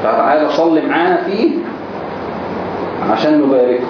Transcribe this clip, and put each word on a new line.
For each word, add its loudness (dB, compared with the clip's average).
فتعالى 2
صلي 2
معانا 0
فيه 0
عشان 4
نباركه. 4